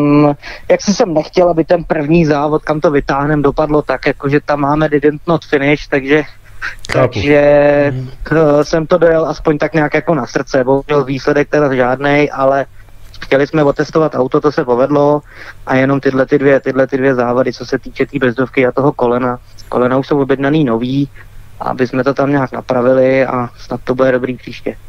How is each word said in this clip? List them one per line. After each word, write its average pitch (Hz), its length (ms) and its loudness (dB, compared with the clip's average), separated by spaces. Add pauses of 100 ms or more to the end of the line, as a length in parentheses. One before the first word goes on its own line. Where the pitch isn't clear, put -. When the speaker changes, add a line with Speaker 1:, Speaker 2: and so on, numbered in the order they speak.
(680)
Speaker 1:
jak 180 120 2
si 208 120 0
jsem 185 200 0
nechtěl, 175 360 2
aby 165 160 2
ten 170 180 0
první 160 420 2
závod, 147 380 0
kam 151 180 -2
to 160 100 2
vytáhnem, 143 500 0
dopadlo 147 400 0
tak, 131 260 -4
jako 139 220 -4
že 147 160 0
tam 143 140 -2
máme 151 300 0
didn't 147 380 0
not 165 180 -2
finish, 143 420 0
takže, 143 360 0 (680)
Speaker 2:
Chápu. 131 220 0
Speaker 1:
takže, 143 840 4
Speaker 3:
Hmm. 127 140 -8 (220)
Speaker 1:
eh, 151 320 4
jsem 160 240 -2
to 180 100 2
dojel 160 280 4
aspoň 151 320 -2
tak 151 160 -4
nějak 151 200 0
jako 151 220 0
na 123 100 -2
srdce. 135 380 -2
Bohužel 139 400 0
výsledek 143 460 -2
teda 143 260 0
žádnej, 139 580 0
ale 135 320 0 (560)
chtěli 139 260 0
jsme 156 160 0
otestovat 147 520 0
auto, 131 260 0
to 151 100 0
se 151 140 -2
povedlo 143 560 2 (440)
a 135 100 -2
jenom 135 240 2
tyhle 131 260 0
ty 147 140 2
dvě, 135 200 4
tyhle 131 280 0
ty 135 100 -2
dvě 131 180 2
závady, 123 380 0
co - 120 -14
se - 140 -4
týče - 260 -6
té 143 140 -6
brzdovky 127 480 0
a 123 40 0
toho 135 200 0
kolena. 123 480 -2 (300)
Kolena 123 280 0
už 135 100 -2
jsou 147 140 2
objednaný 139 420 0
nový, 127 460 -2 (500)
aby 123 280 -2
jsme 127 160 -2
to 139 100 0
tam 139 160 -2
nějak 139 220 0
napravili 131 720 2
a 123 320 -4
snad - 260 -10
to 131 120 -2
bude 131 160 2
dobrý 127 260 -2
příště. - 380 -10 (140)